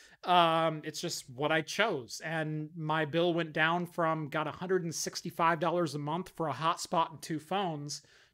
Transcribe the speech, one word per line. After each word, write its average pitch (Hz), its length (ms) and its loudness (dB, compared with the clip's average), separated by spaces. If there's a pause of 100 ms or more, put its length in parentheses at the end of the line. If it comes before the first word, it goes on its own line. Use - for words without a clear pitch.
(240)
Um, 165 600 4
it's 156 180 -8
just - 280 -6
what 143 220 0
I 160 100 4
chose. 156 640 -2
And 156 520 -4
my 156 300 0
bill 165 280 2
went 165 200 -2
down 170 340 2
from, 160 420 0
got 156 180 -2
a 139 40 -6
hundred 185 320 0
and 165 100 -4
sixty-five 170 640 0
dollars 165 360 0
a 151 40 -4
month 160 360 -4
for 165 140 -2
a 131 40 -2
hotspot 165 580 0
and 147 100 -18
two 156 180 -4
phones 151 600 -4 (320)